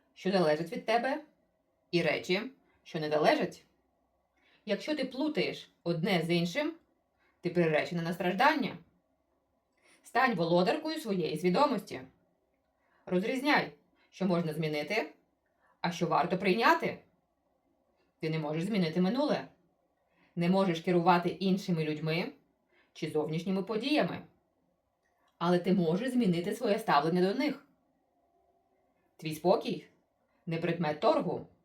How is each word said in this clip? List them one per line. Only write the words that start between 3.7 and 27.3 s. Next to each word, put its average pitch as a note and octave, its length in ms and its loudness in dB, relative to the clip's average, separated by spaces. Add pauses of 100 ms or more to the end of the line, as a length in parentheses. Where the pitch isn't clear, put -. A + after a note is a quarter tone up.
Якщо G#3+ 300 -4
ти C4 80 -4
плутаєш - 680 -4 (120)
одне E3+ 380 0
з E3 80 -4
іншим, F3 440 0 (680)
ти E3+ 100 -4
приречена E3 520 0
на E3+ 100 -4
страждання. A3+ 640 0 (1300)
Стань B3 320 0
володаркою F#3+ 680 0
своєї F3+ 380 -4
свідомості. G3 600 0 (1040)
Розрізняй, A3+ 680 0 (380)
що - 160 -4
можна E3+ 260 0
змінити, D#3 600 -4 (680)
а F3+ 120 -2
що F3 140 -2
варто D#3+ 320 2
прийняти. A#3+ 600 2 (1200)
Ти D#3 100 -2
не D#3+ 80 -2
можеш D#3 260 -2
змінити F3+ 360 0
минуле. A3+ 480 0 (880)
Не E3+ 120 0
можеш F#3 320 2
керувати F3 480 4
іншими F#3 560 -2
людьми D#3+ 480 -4 (600)
чи D3+ 180 -8
зовнішніми F3 520 -2
подіями. A3 600 -2 (1160)
Але F3 200 2
ти F3+ 140 0
можеш F#3+ 400 2
змінити G3 420 2
своє - 240 0
ставлення F3 540 2